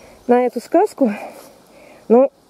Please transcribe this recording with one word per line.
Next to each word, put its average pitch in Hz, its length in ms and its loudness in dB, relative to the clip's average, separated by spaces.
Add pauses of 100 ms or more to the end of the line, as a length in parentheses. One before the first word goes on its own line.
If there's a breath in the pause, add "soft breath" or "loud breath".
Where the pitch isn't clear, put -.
(260 loud breath)
на 247 200 0
эту 240 140 -8
сказку. 311 520 -2 (960 loud breath)
Но 254 220 4 (200)